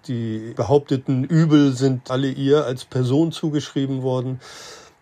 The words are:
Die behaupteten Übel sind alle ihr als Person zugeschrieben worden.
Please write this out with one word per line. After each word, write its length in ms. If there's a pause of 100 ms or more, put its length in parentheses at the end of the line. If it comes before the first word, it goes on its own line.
Die 480
behaupteten 680
Übel 480
sind 360
alle 200
ihr 340
als 220
Person 480
zugeschrieben 680
worden. 360 (640)